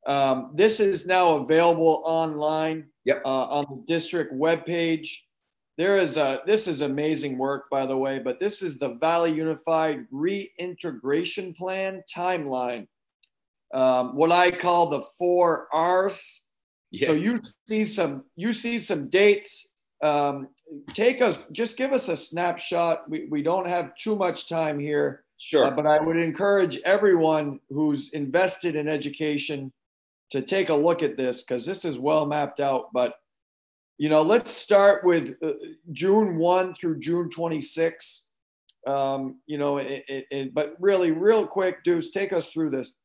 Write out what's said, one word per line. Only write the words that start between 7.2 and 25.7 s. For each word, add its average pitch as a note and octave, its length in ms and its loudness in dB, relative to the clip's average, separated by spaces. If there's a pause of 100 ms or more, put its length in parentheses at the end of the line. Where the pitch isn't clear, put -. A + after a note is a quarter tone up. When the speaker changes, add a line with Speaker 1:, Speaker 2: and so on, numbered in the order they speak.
Speaker 1:
work, C3+ 320 -4
by C3+ 160 -2
the C3+ 100 -4
way, C3+ 220 -2
but B2 220 -6
this G3+ 240 -4
is D3 160 -6
the B2 160 -4
Valley E3 360 0
Unified D#3+ 800 -2
Reintegration F3 1400 -6
Plan F#3+ 580 -6
timeline, C3+ 760 -4 (840)
um, B2+ 440 2
what D#3+ 160 4
I F3+ 180 6
call F3 380 2
the C#3+ 160 -4 (160)
four F3 540 2
Rs. F3+ 680 0 (500)
Speaker 2:
Yeah. - 160 -2
Speaker 1:
So D#3+ 60 4
you G#3 260 0 (280)
see G#3+ 180 0
some, D#3+ 380 -2 (120)
you G#3 160 -4
see A#3 280 -4
some D3 300 -4
dates. G3+ 680 2 (260)
Um, C#3+ 480 0 (440)
take B3 280 2
us, G#3+ 300 0
just A3+ 260 -4
give C4+ 160 -2
us B3+ 160 -2
a E3+ 60 0
snapshot. E3+ 920 -2
We, D#3 220 -8
we D3 140 -2
don't F3+ 240 0
have F3 280 -4
too G#3+ 200 -2
much F3+ 340 -2
time D#3 300 -2
here. C#3+ 440 -2 (140)
Speaker 2:
Sure. - 280 4
Speaker 1:
Uh, C#3 60 2